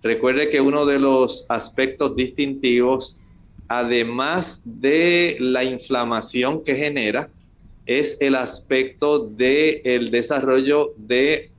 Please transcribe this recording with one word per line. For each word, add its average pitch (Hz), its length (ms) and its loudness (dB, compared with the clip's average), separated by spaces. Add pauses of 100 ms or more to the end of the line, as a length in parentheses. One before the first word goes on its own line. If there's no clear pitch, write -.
Recuerde 127 460 0
que 147 120 2
uno 143 240 2
de 139 140 2
los 135 500 2
aspectos 131 680 -2
distintivos, 127 1000 0 (500)
además 120 960 -2
de 160 760 0
la 127 240 0
inflamación 123 1000 -2
que 135 120 -2
genera, 143 560 -2 (540)
es 139 340 -2
el 135 160 2
aspecto 131 840 -2
del 123 920 0
desarrollo 135 840 2
de 127 600 0